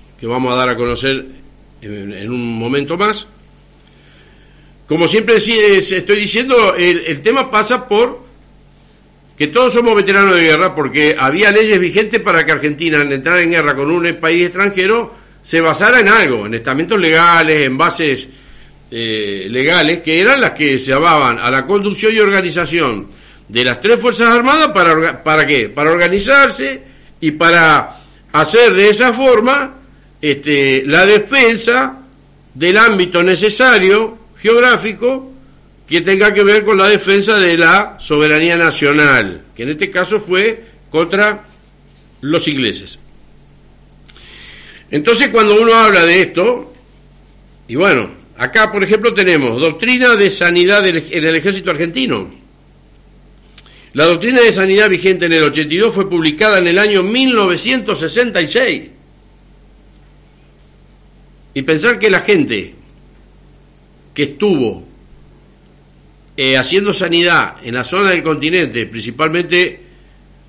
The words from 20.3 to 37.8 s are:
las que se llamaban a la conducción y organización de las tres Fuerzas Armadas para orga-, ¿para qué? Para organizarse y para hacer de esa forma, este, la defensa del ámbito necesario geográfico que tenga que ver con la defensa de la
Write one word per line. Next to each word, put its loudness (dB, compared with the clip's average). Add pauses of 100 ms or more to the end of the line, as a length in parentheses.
las 0
que -2
se -6
llamaban 2
a -2
la -2
conducción -2
y 0
organización -2 (420)
de -2
las -2
tres 2
Fuerzas 0
Armadas 2
para 4
orga-, -2
¿para 0
qué? 0
Para 0
organizarse 0 (380)
y -2
para 2 (340)
hacer 4
de 4
esa 2
forma, 0 (440)
este, 0
la 4
defensa 2 (500)
del 0
ámbito 2
necesario 2 (180)
geográfico 0 (580)
que -2
tenga 2
que 2
ver 2
con 2
la 4
defensa 2
de 2
la 2